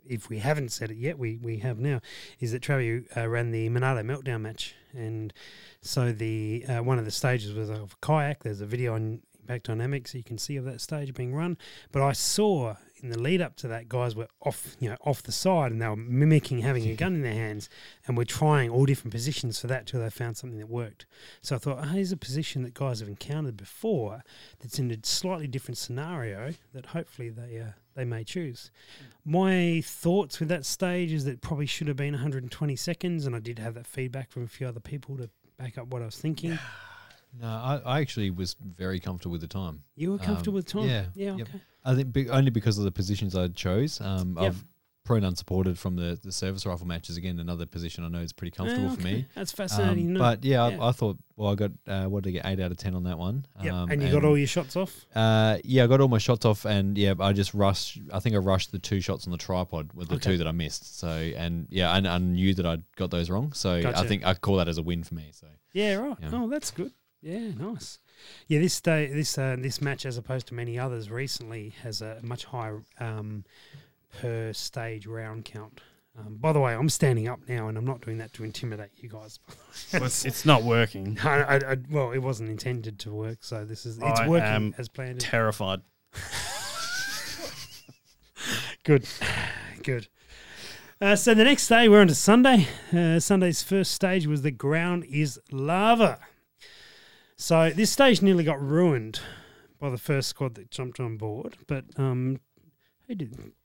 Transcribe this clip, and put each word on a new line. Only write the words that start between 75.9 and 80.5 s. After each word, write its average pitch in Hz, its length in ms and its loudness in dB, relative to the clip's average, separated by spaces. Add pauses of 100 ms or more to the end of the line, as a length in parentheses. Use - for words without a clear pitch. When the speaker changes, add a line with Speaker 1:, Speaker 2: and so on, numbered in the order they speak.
Speaker 1:
Um, 107 200 -14
by 151 140 2
the 151 80 4
way, 127 140 4
I'm 127 160 2
standing 120 380 4
up 127 200 -6
now, 117 200 -4
and 110 100 -4
I'm 113 80 -4
not 127 160 -4
doing 113 160 -8
that 113 160 -12
to 113 100 -12
intimidate 107 540 -10
you 120 100 -18
guys. 107 360 -18
<laughs> - 500 -14
Speaker 3:
Well, 160 120 2
it's, - 200 -2
it's - 220 -4
not 131 160 8